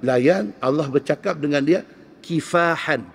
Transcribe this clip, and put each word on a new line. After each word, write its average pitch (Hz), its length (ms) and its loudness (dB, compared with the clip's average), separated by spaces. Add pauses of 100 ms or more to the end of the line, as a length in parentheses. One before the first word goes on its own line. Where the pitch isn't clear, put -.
Layan 139 560 2
Allah 139 320 -2
bercakap 147 480 -2
dengan 143 240 0
dia 165 240 0 (320)
kifahan 165 800 0 (160)